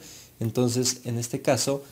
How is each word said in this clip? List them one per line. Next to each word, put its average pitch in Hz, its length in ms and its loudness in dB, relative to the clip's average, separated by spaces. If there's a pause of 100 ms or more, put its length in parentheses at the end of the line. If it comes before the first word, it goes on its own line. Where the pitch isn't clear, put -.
(400)
Entonces, 123 640 2
en 120 120 -2
este 117 260 -4
caso, 139 500 2